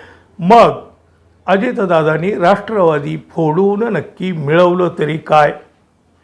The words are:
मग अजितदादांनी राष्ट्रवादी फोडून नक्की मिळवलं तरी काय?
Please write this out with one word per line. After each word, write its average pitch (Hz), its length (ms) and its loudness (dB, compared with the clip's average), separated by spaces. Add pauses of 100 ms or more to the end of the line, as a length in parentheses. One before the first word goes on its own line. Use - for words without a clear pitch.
(380)
मग 190 320 4 (760)
अजितदादांनी 180 880 0
राष्ट्रवादी 175 800 0 (140)
फोडून 196 640 -2
नक्की 185 400 -6
मिळवलं 175 560 0 (100)
तरी 151 180 -4
काय? 151 360 2 (720)